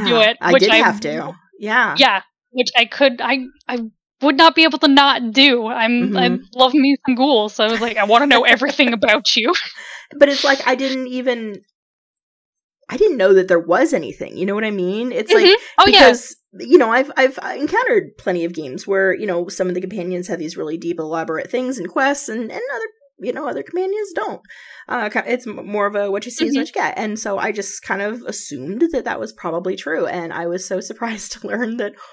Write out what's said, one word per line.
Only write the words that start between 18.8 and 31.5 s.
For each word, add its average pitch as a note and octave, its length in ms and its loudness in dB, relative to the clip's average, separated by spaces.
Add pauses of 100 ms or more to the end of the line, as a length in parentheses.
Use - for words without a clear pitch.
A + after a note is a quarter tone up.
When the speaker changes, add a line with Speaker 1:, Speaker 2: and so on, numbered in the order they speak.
Speaker 2:
where, F#3+ 260 2
you G#3+ 140 -2
know, F3 200 -2
some F#3 200 -4
of F3+ 80 -4
the F#3 60 -4
companions F3+ 460 -6
have E3+ 120 -6
these D#3+ 180 -8
really D#3 200 -6
deep, E3+ 220 -6
elaborate D#3+ 520 -6
things B3+ 260 -4
and E3+ 100 -8
quests, C#4 420 -2
and, A3+ 120 -6 (100)
and - 100 -10 (120)
other, A4+ 120 -8 (340)
you A3+ 120 -6
know, C#4+ 160 -8
other C4 140 -6
companions F#4+ 540 -6
don't. - 260 -8 (460)
Uh, G#3+ 220 -6
ki-, A3+ 180 -4
it's A#3+ 180 -4
m-, G#3 220 -12
more G3+ 180 -2
of G3+ 100 -4
a G3+ 140 -2
what G3+ 160 -4
you A#3+ 60 -12
see D#4+ 140 -2
is C4+ 100 -2
Speaker 1:
Mm-hmm. C4+ 60 0
Speaker 2:
what D#4+ 60 -6
you - 60 -14
get. F3 240 -2
And G#3+ 220 -6
so G3+ 180 -4
I G#3+ 140 -4
just G#3+ 320 -10
kind G3 180 -4
of A3 220 -6
assumed D#3 580 -10 (100)
that C4+ 140 -4
that - 140 -6
was A3+ 140 -10
probably F3+ 420 -6
true, D#3+ 320 -4
and E3+ 260 -8
I E3+ 140 -6
was F3+ 200 -6
so F#3+ 120 -4
<laughs> - 100 -10
surprised A3 440 -8
to - 140 -12
learn A3+ 300 -6